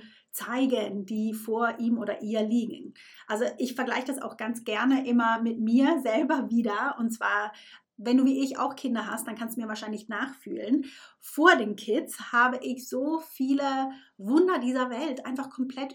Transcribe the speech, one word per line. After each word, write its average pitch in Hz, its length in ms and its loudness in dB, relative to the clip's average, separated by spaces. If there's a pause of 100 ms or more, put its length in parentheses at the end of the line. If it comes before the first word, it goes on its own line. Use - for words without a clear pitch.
(300)
zeigen, 214 760 -2
die 214 300 -2
vor 226 440 -2
ihm 233 200 2
oder - 240 -4
ihr 214 200 0
liegen. 220 520 -2 (320)
Also 220 180 -2 (140)
ich 254 160 -2
vergleiche 247 320 -2
das - 160 -6
auch - 140 -10
ganz 226 280 -6
gerne 254 420 2
immer 233 360 4
mit 226 160 0
mir 262 420 4
selber 254 480 2
wieder 226 500 0
und 226 120 0
zwar, 208 420 -2 (520)
wenn 247 120 4
du 262 80 8
wie 269 180 4
ich - 160 -2
auch 269 160 -2
Kinder 226 320 -2
hast, 214 200 -6
dann 220 100 -8
kannst 226 200 -8
du 240 40 -6
mir 220 80 -6
wahrscheinlich 214 400 -8
nachfühlen. 226 800 -2 (340)
Vor 320 360 6
den 208 200 -2
Kids - 560 -4
habe 247 300 4
ich 254 260 -6
so 294 320 -2
viele 269 680 -2 (260)
Wunder 311 420 4
dieser 254 320 0
Welt 254 360 -6
einfach 269 240 -6
komplett 262 440 -8